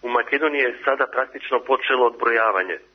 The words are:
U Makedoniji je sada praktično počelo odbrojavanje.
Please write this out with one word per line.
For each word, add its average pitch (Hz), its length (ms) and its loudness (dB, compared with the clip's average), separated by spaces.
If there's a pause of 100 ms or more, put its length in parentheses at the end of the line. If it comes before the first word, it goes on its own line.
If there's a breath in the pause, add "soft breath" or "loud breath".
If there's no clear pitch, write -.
U - 20 -6
Makedoniji 139 580 0
je 120 180 -4
sada 135 220 0 (100)
praktično 127 400 -4 (140)
počelo 131 360 2
odbrojavanje. 113 720 0 (180)